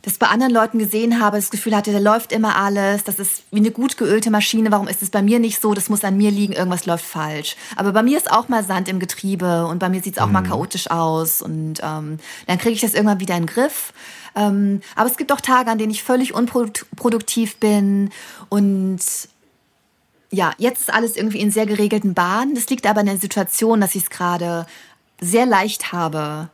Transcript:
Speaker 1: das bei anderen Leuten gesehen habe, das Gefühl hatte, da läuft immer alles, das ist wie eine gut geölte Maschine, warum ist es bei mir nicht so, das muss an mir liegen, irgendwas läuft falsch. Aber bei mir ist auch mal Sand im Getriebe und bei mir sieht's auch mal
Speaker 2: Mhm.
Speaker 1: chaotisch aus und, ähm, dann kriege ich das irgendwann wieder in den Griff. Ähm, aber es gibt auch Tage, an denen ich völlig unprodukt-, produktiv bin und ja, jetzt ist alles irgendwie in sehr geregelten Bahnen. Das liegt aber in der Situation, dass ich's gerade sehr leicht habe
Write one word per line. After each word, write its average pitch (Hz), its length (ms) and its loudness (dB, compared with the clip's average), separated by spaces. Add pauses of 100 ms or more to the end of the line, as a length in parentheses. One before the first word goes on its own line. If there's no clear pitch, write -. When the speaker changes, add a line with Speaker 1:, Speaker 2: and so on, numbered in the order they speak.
Speaker 1:
das - 160 -6
bei 240 80 4
anderen 247 260 4
Leuten 226 280 2
gesehen 220 400 2
habe, 208 160 2
das 202 140 -2
Gefühl 214 260 -2
hatte, 208 160 0
da 202 60 2
läuft 214 340 2
immer 220 240 2
alles, 202 480 0
das 202 160 -6
ist - 320 -6
wie 208 80 0
eine 220 100 4
gut 233 260 -2
geölte 220 360 2
Maschine, 220 400 2
warum 202 160 0
ist 170 120 -4
es 196 100 -6
bei 202 120 2
mir 214 160 4
nicht 226 220 0
so, 214 140 2
das 202 140 -2
muss 208 160 0
an 196 120 0
mir 208 160 6
liegen, 202 200 0
irgendwas 180 340 -2
läuft 170 180 -2
falsch. 151 520 -6 (200)
Aber 196 160 0
bei 214 100 6
mir 269 160 4
ist - 120 -2
auch 233 180 2
mal 226 160 0
Sand 185 240 -2
im 190 100 -2
Getriebe 180 680 -2
und 165 120 -4
bei 180 100 0
mir 185 140 -2
sieht's 190 160 -8
auch 185 100 0
mal 196 140 4
Speaker 2:
Mhm. 180 60 -4
Speaker 1:
chaotisch - 420 -6
aus 160 500 0
und, 156 420 -6
ähm, 156 360 -8 (300)
dann 180 100 0
kriege 226 160 0
ich 208 60 -4
das 226 140 0
irgendwann 208 260 2
wieder 180 160 -4
in 170 80 -2
den 160 100 -6
Griff. - 380 -2 (420)
Ähm, 202 460 2 (160)
aber 226 140 2
es 247 60 -4
gibt 285 140 -6
auch 277 100 2
Tage, 254 300 2
an 226 80 0
denen 214 140 0
ich 214 100 -6
völlig 254 320 0
unprodukt-, 233 520 -2 (100)
produktiv 226 600 0
bin 196 540 2 (380)
und 190 520 2 (1300)
ja, 185 280 0
jetzt 247 240 0
ist - 100 -4
alles 226 240 0
irgendwie 208 240 -2
in 208 100 2
sehr 214 160 0
geregelten 208 480 0
Bahnen. 202 400 0
Das 233 160 -4
liegt 247 160 -2
aber 214 140 4
in 208 60 2
der 196 120 0
Situation, 208 640 0
dass 190 140 0
ich's 185 160 -4
gerade 170 560 -4 (540)
sehr 202 260 2
leicht 208 460 0
habe 156 600 -4